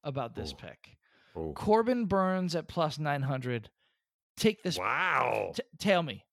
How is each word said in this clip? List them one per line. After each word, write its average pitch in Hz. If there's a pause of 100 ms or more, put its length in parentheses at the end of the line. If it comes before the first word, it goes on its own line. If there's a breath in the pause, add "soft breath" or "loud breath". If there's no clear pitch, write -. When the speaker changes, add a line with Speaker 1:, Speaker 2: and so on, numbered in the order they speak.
Speaker 1:
about 131
this 78
Speaker 2:
Ooh. 71
Speaker 1:
pick. - (400 soft breath)
Speaker 2:
Ooh. 80
Speaker 1:
Corbin 226
Burnes 185
at 165
plus 156
nine 143
hundred. 127 (640)
Take 214
this. 170
Speaker 2:
Wow. 120
Speaker 1:
T-, - (160)
tell 185
me. 120